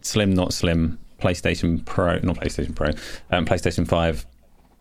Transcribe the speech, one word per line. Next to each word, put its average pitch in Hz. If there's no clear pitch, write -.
slim, 101
not 90
slim 82
PlayStation 85
Pro, 87
not 85
PlayStation 76
Pro, 73
um, 90
PlayStation 87
five 85